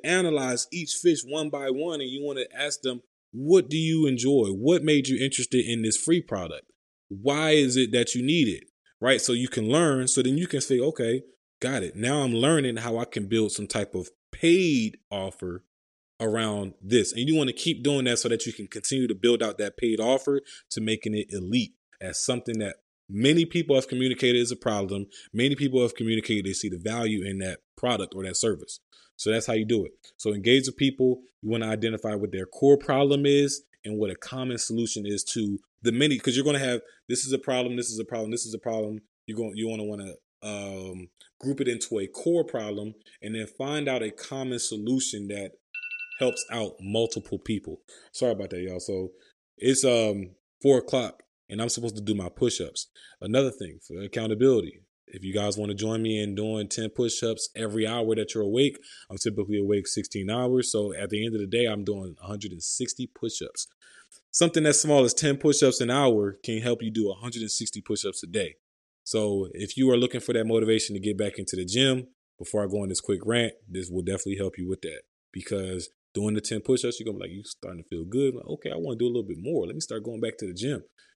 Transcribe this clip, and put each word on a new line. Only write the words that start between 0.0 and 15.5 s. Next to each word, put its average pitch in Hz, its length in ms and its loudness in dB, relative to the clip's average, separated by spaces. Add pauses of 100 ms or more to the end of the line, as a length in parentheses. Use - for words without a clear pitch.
analyze 151 680 2
each 170 220 -6
fish 165 320 4
one 151 240 -4
by 139 200 -2
one, 147 320 -2
and 131 80 -6
you 135 140 -6
wanna 135 300 -4
ask 143 280 -4
them, 123 200 -4 (300)
"What 139 380 6
do 147 80 0
you 160 280 4
enjoy? 127 460 4
What 131 320 4
made 147 240 4
you 127 160 0
interested 127 420 0
in 117 160 -2
this 110 160 0
free 165 240 2
product? 85 500 -8 (380)
Why 139 420 0
is 135 240 6
it 127 160 4
that 120 240 2
you 123 60 0
need 143 260 4
it?" 92 180 -4 (360)
Right? 123 180 4
So - 140 0
you 120 160 0
can 110 180 -2
learn. 139 400 2
So 127 140 2
then 131 160 2
you 175 100 -2
can 139 140 -2
say, 127 180 2
Okay, 127 440 0 (360)
got 127 240 -2
it. 85 120 -6
Now 127 260 0
I'm 127 120 0
learning 131 440 4
how 113 200 -2
I 120 80 -2
can 104 220 -4
build 110 240 2
some 104 160 -6
type - 280 -4
of 92 140 -6 (220)
paid 165 640 2 (140)
offer 92 520 -8 (600)